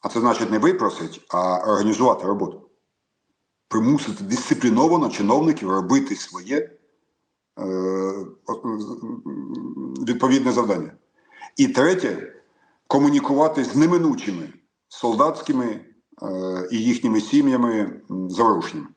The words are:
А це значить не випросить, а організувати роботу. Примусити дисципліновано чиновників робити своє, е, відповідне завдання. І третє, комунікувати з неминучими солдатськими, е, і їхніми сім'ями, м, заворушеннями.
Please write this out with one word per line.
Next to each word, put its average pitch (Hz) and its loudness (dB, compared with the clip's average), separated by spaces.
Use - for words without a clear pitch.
А - -6
це 117 -2
значить 113 2
не 110 0
випросить, 151 0
а 92 0
організувати 104 2
роботу. 101 -4
Примусити 113 0
дисципліновано 123 2
чиновників 120 2
робити 104 0
своє, 104 -8
е, 95 -4
відповідне 123 2
завдання. 101 -2
І 135 4
третє, - 0
комунікувати 143 4
з 117 -4
неминучими 143 2
солдатськими, 123 -2
е, 92 -6
і 117 -2
їхніми 120 2
сім'ями, 120 2
м, 92 -6
заворушеннями. 87 0